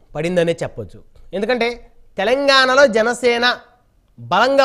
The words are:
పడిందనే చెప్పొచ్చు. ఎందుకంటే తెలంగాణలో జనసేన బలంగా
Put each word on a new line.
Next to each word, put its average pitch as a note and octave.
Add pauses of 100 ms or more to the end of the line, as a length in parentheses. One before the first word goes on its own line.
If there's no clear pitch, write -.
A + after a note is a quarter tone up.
(140)
పడిందనే E3+
చెప్పొచ్చు. G#2+ (380)
ఎందుకంటే A#3 (500)
తెలంగాణలో C4 (140)
జనసేన A#3+ (720)
బలంగా A3+